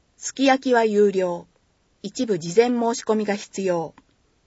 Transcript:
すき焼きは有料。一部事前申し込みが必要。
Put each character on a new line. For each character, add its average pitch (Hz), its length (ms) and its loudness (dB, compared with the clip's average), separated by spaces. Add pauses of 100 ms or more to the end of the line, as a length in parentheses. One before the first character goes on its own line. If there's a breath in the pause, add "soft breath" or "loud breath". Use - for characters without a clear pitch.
(180)
す - 180 -14
き 262 80 -2
焼 269 200 4
き 254 100 0
は 233 100 4
有 208 300 4
料。 175 340 -4 (560)
一 226 220 -6
部 214 120 -2
事 170 200 -8
前 233 140 6
申 233 220 0
し - 100 -10
込 220 120 0
み 214 100 -2
が 202 100 -2
必 - 260 -12
要。 175 340 -4 (520)